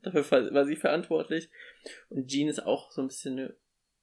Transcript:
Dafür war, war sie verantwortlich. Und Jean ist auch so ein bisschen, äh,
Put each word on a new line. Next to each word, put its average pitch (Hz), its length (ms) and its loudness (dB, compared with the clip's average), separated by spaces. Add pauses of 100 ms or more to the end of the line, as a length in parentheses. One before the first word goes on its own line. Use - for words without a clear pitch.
Dafür 170 280 0
war, 127 240 4
war 139 100 6
sie 147 120 -2
verantwortlich. 160 720 0 (580)
Und 131 200 -6
Jean 139 200 0
ist 143 160 -2
auch - 260 -2
so - 120 -6
ein 131 60 -4
bisschen, 135 300 -8
äh, 131 140 -6 (500)